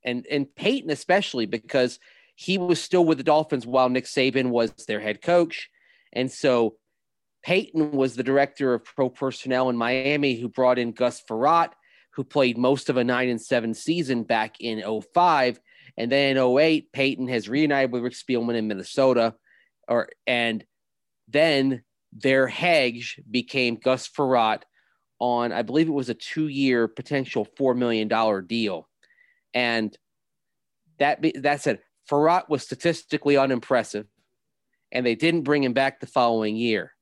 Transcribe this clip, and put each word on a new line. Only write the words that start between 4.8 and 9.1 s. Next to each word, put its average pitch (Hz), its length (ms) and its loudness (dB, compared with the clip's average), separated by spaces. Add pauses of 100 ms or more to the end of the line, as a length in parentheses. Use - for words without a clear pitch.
their 107 120 -4
head 107 220 -6
coach. 170 480 0 (420)
And 127 180 -4
so 120 460 0 (680)
Peyton 160 480 -2
was 131 260 0
the 127 60 -4
director 135 500 0
of 117 100 -4
pro 131 260 -4
personnel 127 600 -2